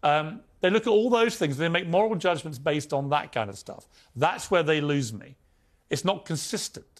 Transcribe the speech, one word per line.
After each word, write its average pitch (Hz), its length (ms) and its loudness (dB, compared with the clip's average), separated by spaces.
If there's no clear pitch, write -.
um, 156 400 0
they 185 100 4
look 220 160 2
at - 20 0
all 220 220 4
those 240 260 2
things 143 220 -2
and 156 40 0
they 165 60 0
make 175 180 0
moral 208 280 2
judgments 160 420 -2
based 147 340 -2
on 139 200 -2
that 147 200 -2
kind 107 200 -2
of 95 80 -14
stuff. - 280 -16
That's 156 340 0
where 175 140 4
they 151 180 2
lose 143 320 0
me. 110 220 -16
It's 143 120 -4
not 185 220 -2
consistent. - 640 -8